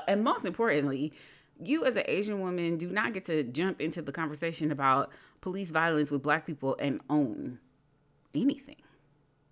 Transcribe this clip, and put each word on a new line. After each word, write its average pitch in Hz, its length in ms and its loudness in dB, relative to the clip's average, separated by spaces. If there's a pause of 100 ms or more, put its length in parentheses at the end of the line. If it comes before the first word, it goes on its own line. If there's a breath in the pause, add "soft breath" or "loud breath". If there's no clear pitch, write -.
and 202 160 4
most 330 220 2
importantly, 147 680 0 (500 soft breath)
you 302 220 0
as 247 100 2
an 196 120 0
Asian 202 340 0
woman 175 360 0
do 175 120 -4
not 220 240 -2
get 185 120 -6
to 156 180 0
jump 151 360 -2
into 165 220 -4
the 151 100 -8
conversation 160 600 -2
about 135 400 2 (300 soft breath)
police 185 280 -6
violence 156 400 2
with 143 140 -2
Black 151 240 0
people 139 320 -2
and 135 200 0 (100)
own 135 500 0 (720)
anything. - 480 -2 (720)